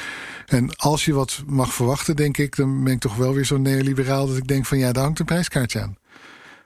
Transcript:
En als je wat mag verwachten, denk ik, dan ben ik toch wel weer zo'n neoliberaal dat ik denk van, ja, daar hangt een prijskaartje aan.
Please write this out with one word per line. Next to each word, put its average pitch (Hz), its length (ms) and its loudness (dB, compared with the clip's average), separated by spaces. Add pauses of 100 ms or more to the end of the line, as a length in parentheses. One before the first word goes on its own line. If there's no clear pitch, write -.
(460)
En 123 300 0
als 147 300 0
je 160 80 2
wat 135 340 -2
mag 131 260 0
verwachten, 139 420 0
denk 147 220 0
ik, 143 180 0
dan 135 280 0
ben 131 100 2
ik 120 60 0
toch 107 160 -2
wel 127 180 2
weer 135 120 0
zo'n 139 160 2
neoliberaal 135 680 2
dat 131 100 0
ik 131 100 -4
denk 135 180 2
van, 139 120 0
ja, 127 140 2
daar 131 120 2
hangt 156 160 0
een 165 60 0
prijskaartje 147 560 0
aan. 98 140 -6 (720)